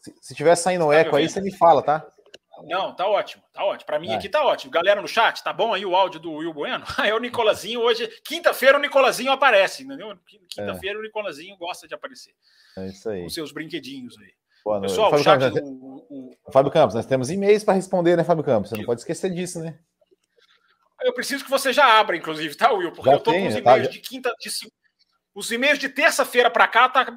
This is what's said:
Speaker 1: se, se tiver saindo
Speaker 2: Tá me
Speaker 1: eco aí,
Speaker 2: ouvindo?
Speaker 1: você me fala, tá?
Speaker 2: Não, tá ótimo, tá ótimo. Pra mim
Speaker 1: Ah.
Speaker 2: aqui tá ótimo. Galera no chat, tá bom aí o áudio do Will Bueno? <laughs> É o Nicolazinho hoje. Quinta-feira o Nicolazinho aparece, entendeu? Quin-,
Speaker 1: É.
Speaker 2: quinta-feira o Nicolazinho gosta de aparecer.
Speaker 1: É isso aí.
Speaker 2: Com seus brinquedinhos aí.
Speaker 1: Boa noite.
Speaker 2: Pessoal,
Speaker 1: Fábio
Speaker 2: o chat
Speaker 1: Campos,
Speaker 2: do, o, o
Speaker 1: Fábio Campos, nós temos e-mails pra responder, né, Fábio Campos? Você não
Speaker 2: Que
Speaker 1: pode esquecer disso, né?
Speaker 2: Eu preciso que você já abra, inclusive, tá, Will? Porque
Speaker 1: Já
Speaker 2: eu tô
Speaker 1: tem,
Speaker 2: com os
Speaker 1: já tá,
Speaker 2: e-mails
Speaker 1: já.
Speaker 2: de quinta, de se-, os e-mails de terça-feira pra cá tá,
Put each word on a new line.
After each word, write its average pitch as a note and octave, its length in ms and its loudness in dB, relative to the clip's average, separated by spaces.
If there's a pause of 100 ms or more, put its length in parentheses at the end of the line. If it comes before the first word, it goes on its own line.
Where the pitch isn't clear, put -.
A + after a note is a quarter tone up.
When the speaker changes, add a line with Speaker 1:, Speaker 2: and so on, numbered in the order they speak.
Speaker 1:
se, - 200 -20
se C3+ 140 -20
tiver D#3 200 4
saindo F3 300 0
Speaker 2:
Tá D3 40 4
me D3 60 4
Speaker 1:
eco D#3 200 4
aí, C#3+ 80 4
Speaker 2:
ouvindo? D#3+ 100 -4
Speaker 1:
você G3 80 -6
me F#3+ 140 -6
fala, D#3+ 280 6
tá? D3+ 240 -2 (560)
Speaker 2:
Não, D#3 300 -4
tá F3+ 140 -4
ótimo, F#3+ 340 -2 (120)
tá D3 100 -8
ótimo. D3 220 -4
Pra D3+ 140 -4
mim F3 120 -8
Speaker 1:
Ah. - 60 -2
Speaker 2:
aqui - 100 -8
tá D4 160 0
ótimo. D3+ 260 -2
Galera F3+ 320 2
no D#3+ 60 -8
chat, - 340 0
tá D#3 120 -6
bom A3 200 0
aí G3 120 -4
o F3 100 0
áudio F3+ 240 2
do D#3+ 140 -12
Will D#3+ 200 -8
Bueno? E3+ 320 -8
<laughs> C4 240 -2
É G#3+ 40 2
o A3+ 60 0
Nicolazinho A#3 600 -2
hoje. A#3 260 0 (200)
Quinta-feira C#4+ 520 2
o C#4+ 40 -4
Nicolazinho C4 500 2
aparece, A#3 520 2
entendeu? C#3 260 -14 (180)
Quin-, - 140 -20
Speaker 1:
É. - 80 -20
Speaker 2:
quinta-feira G3+ 500 -10
o - 20 -12
Nicolazinho G3 540 -12
gosta E3+ 320 -14
de D#3 60 -16
aparecer. C3+ 400 -18 (440)
Speaker 1:
É F#2+ 100 -12
isso F#2+ 220 -12
aí. F#2+ 140 -8
Speaker 2:
Com E2+ 60 -12
seus C#3+ 240 -12
brinquedinhos C#3 640 -14
aí. - 160 -20 (320)
Speaker 1:
Boa G#2 140 -2
noite. G2 120 -4
Speaker 2:
Pessoal, G3 180 2
Speaker 1:
Fábio D3+ 120 4
Speaker 2:
o - 20 -2
chat D3 160 6
Speaker 1:
Campos, A#2+ 220 0
Speaker 2:
do, - 80 -12
o, C3 760 -18
o A2 60 -20
Speaker 1:
Fábio C3+ 200 4
Campos, B2 240 2
nós A2 100 -4
temos C3 240 -2
e-mails G3+ 340 2
pra G3+ 100 2
responder, F3+ 440 2
né, - 80 0
Fábio E3 180 0
Campos? A2 260 0
Você F#2+ 60 -6
não G#2+ 60 -8
Speaker 2:
Que F#2+ 60 -12
Speaker 1:
pode A#2+ 120 -2
esquecer - 340 -6
disso, F3 280 -8
né? D#3+ 180 -12 (1200)
Speaker 2:
Eu B3 120 0
preciso B3 320 -8
que - 40 -18
você C4 220 0
já A#3+ 260 6
abra, G3+ 200 2
inclusive, D#3 380 -8
tá, B3 180 2
Will? F3+ 180 -2
Porque - 180 0
Speaker 1:
Já C#3 60 8
Speaker 2:
eu C#3+ 60 2
tô D#3 100 0
Speaker 1:
tem, F#3 120 0
Speaker 2:
com F3+ 40 -2
os B2 60 -2
Speaker 1:
já G#2+ 80 -4
tá, A#2+ 160 6
Speaker 2:
e-mails - 80 0
Speaker 1:
já. - 80 -4
Speaker 2:
de - 80 -18
quinta, B3 360 -8
de - 140 -16
se-, - 180 -12 (640)
os G3 160 -12
e-mails C#4 300 0
de C4+ 80 -6
terça-feira B3+ 640 2
pra G3 160 4
cá B3 220 4
tá, C4 160 2 (120)